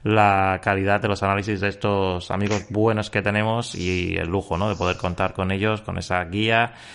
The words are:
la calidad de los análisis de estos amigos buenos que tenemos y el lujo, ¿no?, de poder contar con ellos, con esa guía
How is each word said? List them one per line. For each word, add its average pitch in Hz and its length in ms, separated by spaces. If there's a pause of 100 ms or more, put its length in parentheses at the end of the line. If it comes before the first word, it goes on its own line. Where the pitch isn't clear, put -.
la 98 560
calidad 101 400
de 110 60
los 101 160
análisis 98 380
de 101 80
estos 95 640
amigos 101 380
buenos 107 380
que 104 140
tenemos 107 540
y 90 400
el 85 120
lujo, 87 300
¿no?, 104 100
de 104 60
poder 87 220
contar 92 360
con 92 200
ellos, 104 280
con 92 160
esa 90 280
guía 110 500 (200)